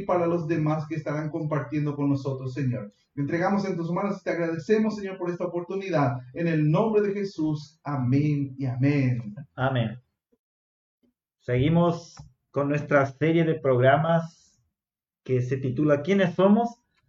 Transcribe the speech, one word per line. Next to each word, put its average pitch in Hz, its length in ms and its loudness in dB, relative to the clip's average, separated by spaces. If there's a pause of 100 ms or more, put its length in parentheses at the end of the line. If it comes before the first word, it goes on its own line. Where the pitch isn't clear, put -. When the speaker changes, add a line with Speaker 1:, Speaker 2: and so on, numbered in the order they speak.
Speaker 1:
para 175 200 2
los 170 220 0
demás 156 400 0
que 160 80 -8
estarán 156 340 -4
compartiendo 147 640 -4
con 143 140 0
nosotros, 131 440 -4
Señor. 117 380 -4 (220)
Entregamos 170 520 0
en 185 100 -2
tus 170 160 -4
manos 196 300 -2
y - 20 -20
te 180 60 -4
agradecemos, 170 640 0
Señor, 190 220 -8
por 175 120 -4
esta 175 140 -4
oportunidad. 175 760 -2 (140)
En 170 140 -2
el 151 240 2
nombre 208 300 2
de 202 120 0
Jesús, 156 720 -4
amén 139 760 0
y 139 80 -6
amén. 123 680 0 (180)
Speaker 2:
Amén. 127 460 -2 (1400)
Seguimos 160 760 2 (360)
con 143 180 -2
nuestra 143 360 2
serie 160 380 2
de 156 120 0
programas 147 1040 2 (640)
que 127 180 0
se 127 160 -2
titula 143 440 0
¿Quiénes 185 340 2
somos? 214 440 4 (300)